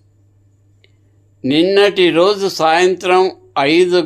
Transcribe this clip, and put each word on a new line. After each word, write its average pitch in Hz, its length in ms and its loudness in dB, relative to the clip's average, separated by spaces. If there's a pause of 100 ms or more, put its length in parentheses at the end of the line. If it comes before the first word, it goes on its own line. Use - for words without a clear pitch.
(1400)
నిన్నటి 185 640 0 (120)
రోజు 196 280 0 (140)
సాయంత్రం 180 600 0 (500)
ఐదు 180 340 2